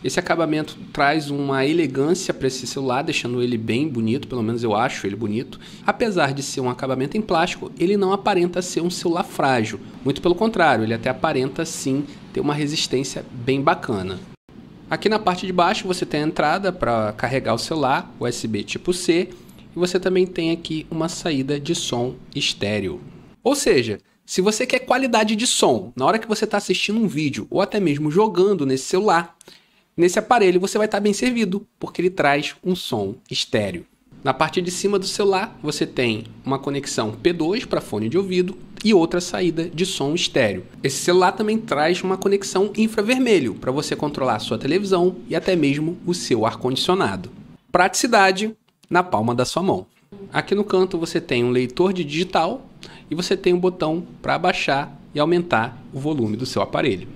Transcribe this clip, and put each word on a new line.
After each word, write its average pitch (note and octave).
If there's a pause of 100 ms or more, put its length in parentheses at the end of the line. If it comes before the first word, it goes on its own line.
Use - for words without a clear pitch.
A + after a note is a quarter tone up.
Esse B2+
acabamento D#3 (160)
traz C#3+
uma C#3
elegância D#3
pra C3+
esse B2+
celular, C3+
deixando B2
ele B2
bem A2
bonito, A#2
pelo A#2+
menos A#2
eu G#2
acho A2+
ele G2
bonito. G#2+ (300)
Apesar F3
de C#3
ser -
um B2+
acabamento C3
em G#3+
plástico, F3
ele F3+
não F#3+
aparenta F#3
ser F3+
um E3+
celular F3
frágil. B2 (240)
Muito C#3
pelo F3
contrário, E3+
ele A2+
até A#2
aparenta C3+
sim C#3 (300)
ter C3
uma D3
resistência D3
bem C3
bacana. G2+ (680)
Aqui D#3+
na G#3+
parte F3+
de F#3
baixo F3+
você F3+
tem D3+
a D3+
entrada F3
pra A2+
carregar A#2+
o B2
celular, D3+
U B2
S A#2+
B G#2+
tipo -
C, F3+ (440)
e E3+
você F3+
também F#3
tem E3
aqui D#3+
uma D#3+
saída D3
de C#3+
som B2 (200)
estéreo. G2+ (420)
Ou C#4
seja, A#2+ (280)
se -
você G#3+
quer B3+
qualidade A#3+
de A3
som A#2+
na B2+
hora F#3
que A3+
você G#3+
tá G#3
assistindo G#3
um A3
vídeo C#3
ou -
até G3+
mesmo D3+
jogando F#3
nesse C3+
celular, F#3 (600)
nesse F3+
aparelho G3+
você G3
vai G#3+
tá G3+
bem G#3
servido, A3 (100)
porque -
ele F3+
traz D3
um F3+
som G#2 (160)
estéreo. G2+ (380)
Na C3
parte D#3
de F3
cima G3+
do F#3+
celular G3+
você D3+
tem A#2 (200)
uma C3+
conexão C3+
P C#3
dois E3+
pra D#3+
fone A2
de D3
ouvido F#3 (260)
e G#3+
outra E3+
saída F3
de E3+
som D3
estéreo. G#2 (180)
Esse C3+
celular F#3
também A3
traz E3
uma F#3
conexão G3
infravermelho A3
pra A2+
você D3
controlar C3+
a -
sua A#2
televisão F3+ (120)
e D#3
até F#3
mesmo D3+
o F3
seu A2
ar-condicionado. B2+ (420)
Praticidade G3 (340)
na F3
palma A#2+
da B2
sua -
mão. A2+ (480)
Aqui D#3
no G#3
canto F#3
você E3
tem A#2+
um B2
leitor B2+
de F3+
digital E3+ (420)
e D3+
você F3+
tem F3+
um F3+
botão F3+ (180)
pra C#3
abaixar D3+ (140)
e D3
aumentar D#3 (140)
o C3+
volume C3
do B2+
seu -
aparelho. G2+